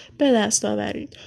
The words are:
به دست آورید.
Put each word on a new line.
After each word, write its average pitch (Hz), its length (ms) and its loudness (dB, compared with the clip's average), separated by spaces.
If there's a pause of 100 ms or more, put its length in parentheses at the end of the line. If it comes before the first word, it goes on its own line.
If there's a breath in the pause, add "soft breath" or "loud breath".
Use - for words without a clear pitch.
(180 loud breath)
به 277 140 4
دست 214 320 2
آورید. 208 520 -6 (100)